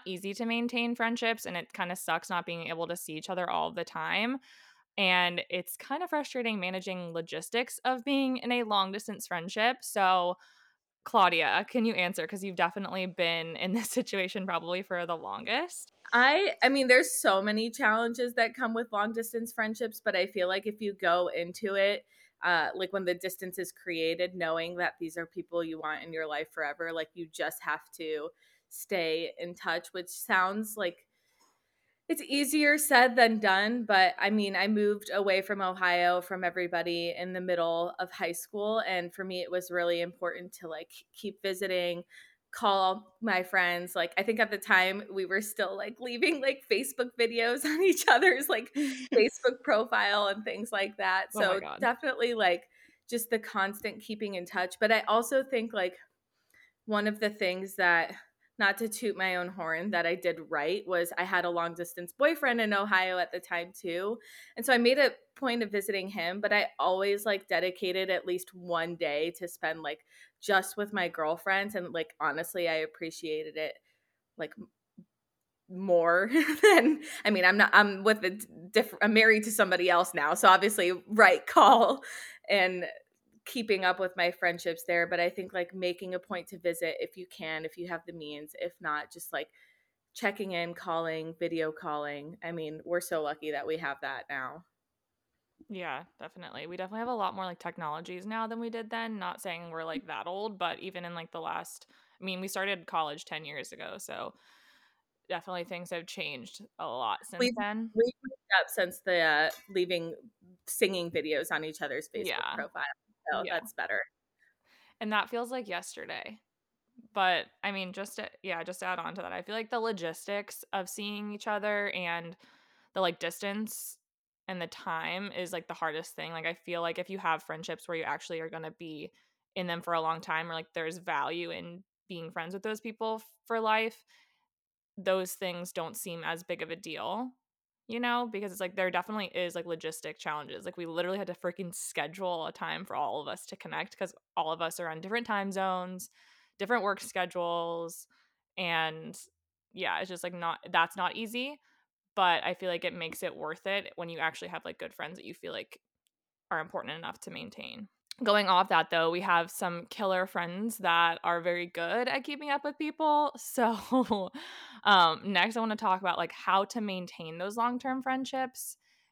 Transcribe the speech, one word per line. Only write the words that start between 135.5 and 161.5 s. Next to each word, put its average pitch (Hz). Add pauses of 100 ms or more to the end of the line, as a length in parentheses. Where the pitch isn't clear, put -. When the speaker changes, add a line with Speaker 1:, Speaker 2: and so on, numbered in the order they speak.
Speaker 1:
don't 165
seem 170
as 170
big 170
of 160
a 165
deal, 185 (580)
you 233
know? 240
Because 202
it's 190
like, 185
there 185
definitely 185
is, 175
like, 170
logistic 160
challenges. 151
Like, 180
we 170
literally 175
had 196
to 180
freaking 175
schedule 170
a -
time 160
for -
all 139
of 143
us -
to 190
connect 160
'cause 185 (220)
all 160
of 165
us 165
are 170
on 160
different 220
time 196
zones, 185 (480)
different 214
work 196
schedules, 170 (500)
and 160 (540)
yeah, 170
it's 190
just, 180
like, 180
not, 170 (100)
that's 170
not 180
easy, 240 (560)
but 180
I 180
feel 180
like 175
it 165
makes 170
it 180
worth 156
it 196
when 170
you 165
actually 160
have, 170
like, 165
good -
friends 170
that -
you 127
feel -
like - (720)
are 165
important 160
enough -
to -
maintain. - (340)
Going 208
off 190
that, 165
though, 165
we 175
have 170
some 175
killer 190
friends 185
that 170
are 170
very 175